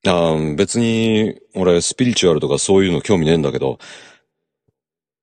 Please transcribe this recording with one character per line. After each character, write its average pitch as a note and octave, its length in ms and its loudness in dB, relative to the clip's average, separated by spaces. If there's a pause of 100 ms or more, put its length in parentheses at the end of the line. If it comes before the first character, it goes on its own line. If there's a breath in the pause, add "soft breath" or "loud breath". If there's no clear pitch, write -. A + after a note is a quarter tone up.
あ E2+ 280 2
あ、 D#2 220 -4
別 G2+ 240 -2
に、 A2+ 640 0 (140)
俺、 F2+ 260 2
ス - 140 -6
ピ C3 100 0
リ A#2+ 80 0
チ F#2 140 0
ュ E2+ 40 6
ア - 20 2
ル D2 60 0
と D2 80 -2
か C#2+ 120 0
そ F#2+ 180 2
う F#2+ 80 4
い F#2 40 0
う F2 40 0
の D#2+ 80 -2
興 G2+ 160 0
味 D#2+ 80 0
ね D#2+ 80 2
え E2+ 40 2
ん D#2+ 40 0
だ C#2 100 -2
け C2 80 -8
ど、 C2+ 200 -4 (1400 loud breath)